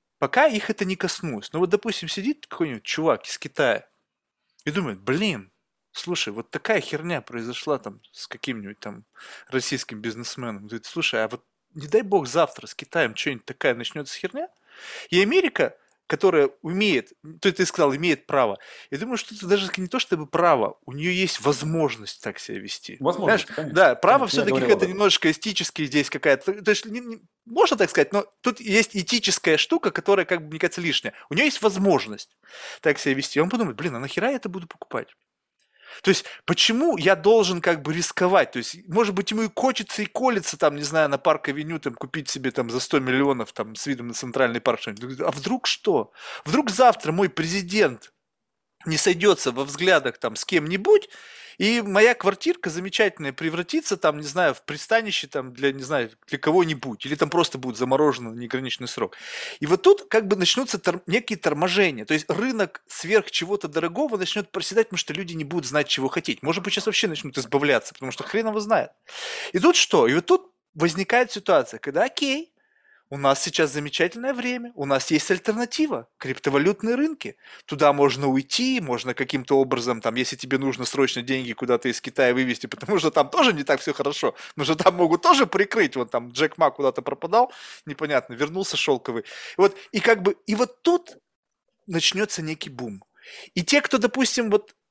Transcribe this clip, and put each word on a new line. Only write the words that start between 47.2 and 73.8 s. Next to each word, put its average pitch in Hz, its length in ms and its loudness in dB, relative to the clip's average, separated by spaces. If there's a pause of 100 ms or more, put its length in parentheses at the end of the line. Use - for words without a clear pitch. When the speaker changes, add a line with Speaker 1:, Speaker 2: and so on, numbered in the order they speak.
Speaker 1:
президент 175 840 -2 (760)
не 160 100 -2
сойдётся 180 540 4
во 131 140 -2
взглядах, 143 540 2
там, 110 180 -4
с - 80 -6
кем-нибудь, 190 640 2 (500)
И 226 220 2
моя 208 320 6
квартирка 196 560 -2
замечательная 180 640 -2
превратится, 175 640 -4
там, 151 220 2
не 151 60 -10
знаю, 147 280 0
в - 80 -16
пристанище, 208 640 -2
там, 131 260 -6
для, 135 200 0
не 135 100 -12
знаю, 127 280 -2 (160)
для 143 120 -6
кого-нибудь. 156 640 0
Или 139 120 -6
там 151 120 2
просто 160 300 0
будет 123 180 -8
заморожено 127 560 0
на 117 80 -14
неограниченный 123 480 -8
срок. - 260 -6 (460)
И 151 60 -4
вот 185 160 2
тут 403 260 6
как 220 180 2
бы 196 100 0
начнутся 190 420 0
тор-, 175 280 -2
некие 220 300 -2
торможения. 160 720 0
То 156 80 0
есть 151 160 0
рынок 214 580 -2
сверх 196 420 0
чего-то 185 380 -4
дорогого 175 480 -2
начнёт 185 340 -4
проседать, 196 360 0
потому 180 140 -8
что - 120 -6
люди 170 220 -8
не 156 100 -6
будут 151 220 -4
знать, 143 200 0
чего 135 220 -2
хотеть. - 340 -6
Может 165 200 -2
быть, 190 100 -6
сейчас - 140 -4
вообще 214 220 0
начнут 147 280 -8
избавляться, 139 560 0
потому 131 180 -10
что - 140 -10
хрен 220 240 -2
его 214 120 -2
знает. 208 320 0 (600)
И 180 60 0
тут 320 180 6
что? - 320 6
И 135 60 4
вот 170 120 0
тут 370 260 2 (220)
возникает 185 580 2
ситуация, 156 480 2
когда, 151 240 0
окей, 277 480 -2 (580)
у 139 80 -8
нас 139 240 4
сейчас 156 300 0
замечательное 175 600 -2